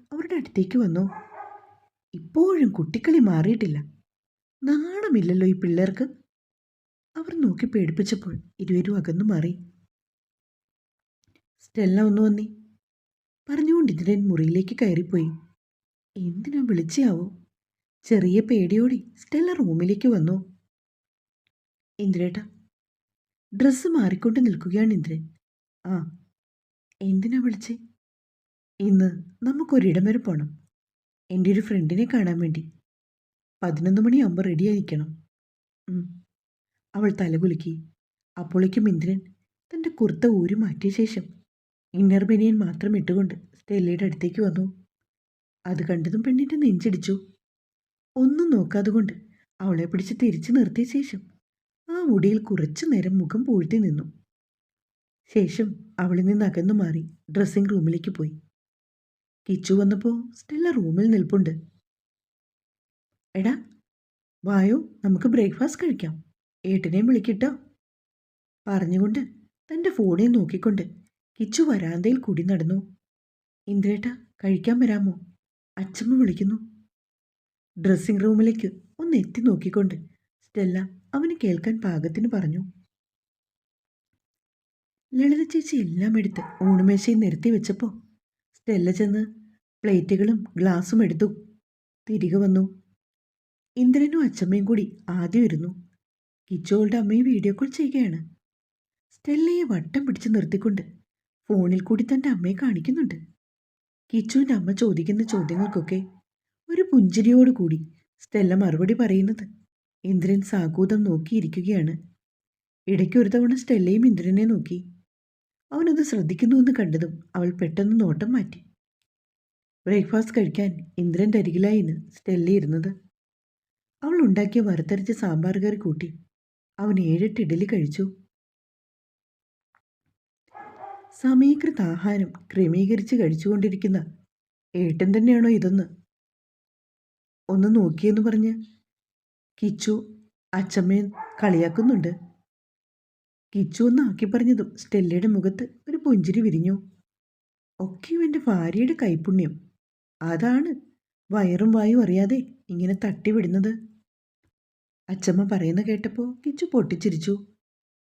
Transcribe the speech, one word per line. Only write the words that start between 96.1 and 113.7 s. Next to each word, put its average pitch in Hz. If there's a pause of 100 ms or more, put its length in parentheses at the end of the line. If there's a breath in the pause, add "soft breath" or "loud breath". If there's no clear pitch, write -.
കിച്ചു 180
അവളുടെ 214
അമ്മയെ 220
വീഡിയോ 208
കോൾ 269
ചെയ്യുകയാണ്. 247 (920)
സ്റ്റെല്ലയെ 330
വട്ടം 226
പിടിച്ച് 233
നിർത്തിക്കൊണ്ട് 196 (680)
ഫോണിൽ 185
കൂടി 214
തന്റെ 269
അമ്മയെ 185
കാണിക്കുന്നുണ്ട്. 226 (960)
കിച്ചുവിന്റെ 254
അമ്മ 190
ചോദിക്കുന്ന 202
ചോദ്യങ്ങൾക്കൊക്കെ 185 (680)
ഒരു 349
പുഞ്ചിരിയോടുകൂടി 233 (420 soft breath)
സ്റ്റെല്ല 190
മറുപടി 185
പറയുന്നത് 208 (600)
ഇന്ദ്രൻ 190
സാഗൂതം 190
നോക്കിയിരിക്കുകയാണ്. 175 (920)
ഇടയ്ക്ക് 185
ഒരു 202
തവണ 240
സ്റ്റെല്ലയും 220